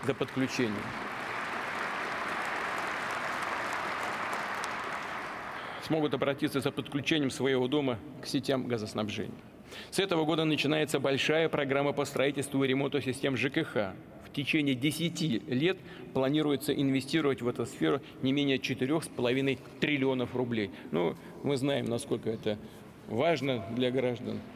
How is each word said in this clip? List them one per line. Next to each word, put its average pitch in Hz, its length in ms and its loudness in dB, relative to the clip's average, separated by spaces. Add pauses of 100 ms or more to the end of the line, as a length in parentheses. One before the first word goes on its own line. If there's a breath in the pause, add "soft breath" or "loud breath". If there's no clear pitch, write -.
за 135 80 2
подключением. 123 640 -2 (4000)
Смогут 151 320 2
обратиться 139 460 0
за 135 100 2
подключением 143 580 0
своего 127 400 2
дома 131 300 2 (240)
к - 40 -10
сетям 131 420 0
газоснабжения. 107 680 -2 (560 loud breath)
С - 80 0
этого 180 260 4
года 160 220 4
начинается 151 520 2
большая 147 520 4
программа 143 420 2
по 147 140 2
строительству 139 580 2
и 131 40 4
ремонту 135 340 2
систем 131 340 0
Ж 123 140 2
К 160 140 2
Х. 101 300 0 (300)
В - 80 -16
течение 143 420 2
десяти 156 720 0
лет 160 300 2 (380 loud breath)
планируется 143 580 2
инвестировать 135 720 2
в 120 60 2
эту 120 180 0
сферу 151 340 2 (220 loud breath)
не 131 100 4
менее 139 260 4
четырех 131 460 0
с - 40 -10
половиной 127 500 2 (200)
триллионов 131 560 2
рублей. 117 360 0 (200 loud breath)
Ну, - 260 2 (260 loud breath)
мы 139 160 2
знаем, 135 260 2
насколько 117 460 -2
это 107 260 0 (520 loud breath)
важно 131 640 2
для 123 220 2
граждан 117 480 0 (160)